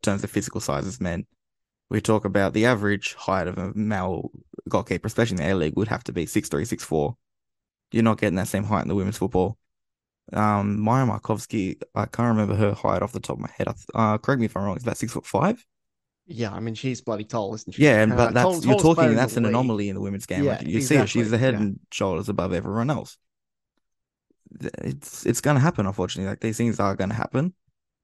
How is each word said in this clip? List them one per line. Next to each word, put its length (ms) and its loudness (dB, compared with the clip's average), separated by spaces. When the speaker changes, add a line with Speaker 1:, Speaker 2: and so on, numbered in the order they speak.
Speaker 1:
terms 240 0
of 60 -6
physical 320 -4
size 240 -2
as 120 -8
men. 280 -4
We 100 0
talk 240 2
about 300 0
the 100 2
average 520 0
height 320 -2
of 100 -8
a 160 -6
male 560 -2
goalkeeper, 420 -2
especially 280 0
in 60 -2
the 100 2
A-League, 240 0
would 120 0
have 160 -4
to 100 -8
be 100 0
six 240 -2
three, 160 -2
six 180 -6
four. 360 -2
You're 100 2
not 160 4
getting 180 2
that 120 -2
same 160 -2
height 180 0
in 60 -4
the 60 -2
women's 240 -2
football. 400 0
Um, 480 0
Maya 260 2
Markovski, 720 -4
I 120 0
can't 300 0
remember 200 2
her 180 2
height 280 0
off 100 -4
the 80 -8
top 160 -8
of 60 -10
my 140 -8
head. 120 -2
I 40 -4
th-, 220 -12
uh, 240 2
correct 220 0
me 60 2
if 100 -4
I'm 80 -2
wrong, 120 -2
is 60 -10
that 140 -4
six 160 -6
foot 120 -8
five? 400 0
Speaker 2:
Yeah, 260 -6
I 60 -10
mean, 160 -6
she's 260 -6
bloody 220 -4
tall, 320 -4
isn't 200 -12
she? 80 2
Speaker 1:
Yeah, 200 8
and, 100 4
Speaker 2:
Uh, 40 2
Speaker 1:
but 180 4
that's, 80 6
Speaker 2:
tall-, 120 4
Speaker 1:
you're 80 -4
Speaker 2:
tallest 200 4
Speaker 1:
talking, 120 8
Speaker 2:
player 160 6
in 60 4
Speaker 1:
that's 180 2
Speaker 2:
the 40 0
Speaker 1:
an 60 2
Speaker 2:
league. 60 2
Speaker 1:
anomaly 380 2
in 60 -4
the 60 -6
women's 260 -6
game. 160 -2
Speaker 2:
Yeah, 140 2
Speaker 1:
Like, 100 -8
you 140 0
see 160 2
her, 100 6
she's 200 0
Speaker 2:
exactly, 40 -2
Speaker 1:
the 80 2
head 160 2
Speaker 2:
yeah. 60 -2
Speaker 1:
and 200 -2
shoulders 360 -2
above 240 -2
everyone 380 -2
else. 260 -6
Th-, 180 -8
it's, 460 -10
it's 160 0
gonna 200 4
happen, 260 2
unfortunately. 420 -4
Like, 120 -8
these 160 -4
things 240 0
are 160 2
gonna 180 -2
happen. 400 -2